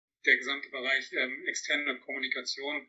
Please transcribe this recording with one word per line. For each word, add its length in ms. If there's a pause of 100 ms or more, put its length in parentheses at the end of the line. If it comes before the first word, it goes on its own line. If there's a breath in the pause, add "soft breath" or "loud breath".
(260)
der 120
gesamte 320
Bereich, 420
ähm, 340
externe 540
Kommunikation, 880